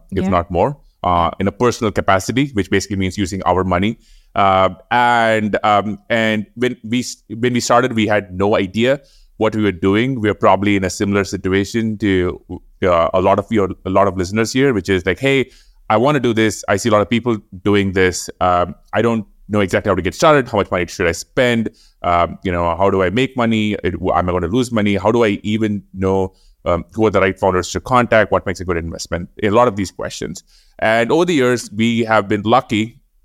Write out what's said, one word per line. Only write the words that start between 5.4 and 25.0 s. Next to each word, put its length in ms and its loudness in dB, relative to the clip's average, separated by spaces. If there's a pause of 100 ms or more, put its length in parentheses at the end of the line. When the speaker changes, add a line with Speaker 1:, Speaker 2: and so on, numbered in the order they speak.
Speaker 1:
um, 340 0 (100)
and 360 0 (100)
when 300 -2
we 140 -2
s-, 300 -10
when 220 -2
we 80 0
started, 340 2
we 140 2
had 260 0
no 220 0
idea 460 0 (360)
what 180 0
we 80 0
were 80 2
doing. 480 0
We 100 0
are 60 0
probably 400 2
in 80 0
a 60 -2
similar 340 -2
situation 760 -2
to, 420 -2 (420)
uh, 300 2
a 80 2
lot 180 4
of 100 -6
your, 200 0 (160)
a 40 -6
lot 180 2
of 100 -4
listeners 340 -2
here, 220 2
which 160 -4
is 160 0
like, 120 0
Hey, 320 0 (400)
I 80 2
wanna 220 2
do 140 0
this. 340 0
I 80 0
see 140 -2
a 20 4
lot 100 4
of 80 -2
people 280 0 (260)
doing 300 2
this. 360 0 (120)
Um, 340 0 (180)
I 80 0
don't 240 0 (220)
know 140 0
exactly 280 -2
how 60 4
to 60 -2
get 120 -2
started. 360 2
How 80 -2
much 120 0
money 180 -2
should 200 -2
I 60 2
spend? 560 -2 (320)
Um, 420 0
you 80 -2
know, 240 -2
how 140 2
do 120 2
I 80 2
make 280 -2
money? 460 0
It, 80 -2
w-, 220 -4
am 140 0
I 60 -2
gonna 140 -2
lose 240 -2
money? 240 0
How 160 0